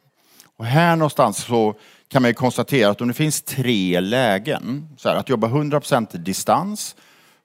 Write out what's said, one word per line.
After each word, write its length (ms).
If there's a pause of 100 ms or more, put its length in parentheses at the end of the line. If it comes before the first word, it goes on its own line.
(560)
Och 100
här 300
någonstans 480
så 300 (340)
kan 140
man 80
ju 40
konstatera 560
att 100
om 80
det 60
finns 280
tre 580
lägen, 960
så 120
här, 80
att 120
jobba 180
hundra 340
procent 300 (140)
distans, 720 (480)